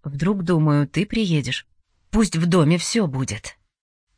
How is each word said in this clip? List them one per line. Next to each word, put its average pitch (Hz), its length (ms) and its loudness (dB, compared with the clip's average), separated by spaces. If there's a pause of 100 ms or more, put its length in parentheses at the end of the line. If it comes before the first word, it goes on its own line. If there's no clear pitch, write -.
Вдруг, 165 400 -4
думаю, 151 420 2
ты 165 180 -2
приедешь. 165 640 -2 (460)
Пусть 208 240 2
в 160 80 0
доме 170 320 4
все 196 300 -2
будет». 131 500 -6 (600)